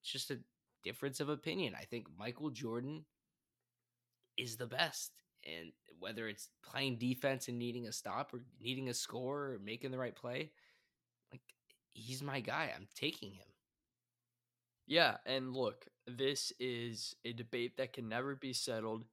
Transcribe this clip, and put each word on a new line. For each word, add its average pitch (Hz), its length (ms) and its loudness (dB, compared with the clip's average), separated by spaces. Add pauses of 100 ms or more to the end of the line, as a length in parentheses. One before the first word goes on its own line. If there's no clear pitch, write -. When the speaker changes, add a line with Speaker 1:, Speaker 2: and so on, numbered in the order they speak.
Speaker 1:
It's - 100 -6
just 135 200 -2
a 131 80 0 (440)
difference 127 360 0
of 147 100 4
opinion. 156 500 2
I 101 60 -8
think 120 220 -4 (100)
Michael 127 320 -2
Jordan 123 560 -2 (1300)
is 117 200 -4
the 120 80 -2
best. 151 460 0 (360)
And 82 240 -8 (280)
whether 110 280 -2
it's 101 220 -8 (140)
playing 131 340 2
defense 127 500 4
and 123 100 -2
needing 120 300 -2
a 104 40 -4
stop 113 420 -2
or 123 80 -6 (200)
needing 127 280 0
a 120 40 0
score 131 600 -2
or 104 100 -4
making 123 280 -4
the 127 60 -2
right 123 180 0
play, 135 360 -4 (800)
like, 127 100 -16 (520)
he's 127 280 -6
my 139 200 0
guy. 143 340 2
I'm 95 200 -12
taking 117 360 -2
him. 92 160 -16 (1400)
Speaker 2:
Yeah, 151 400 8
and 131 300 2
look, 117 300 2 (200)
this 135 540 2
is 120 560 -2 (100)
a 120 80 -2
debate 120 440 -2
that 127 160 0
can 117 140 -4
never 127 280 0
be 131 180 -4
settled. 113 600 0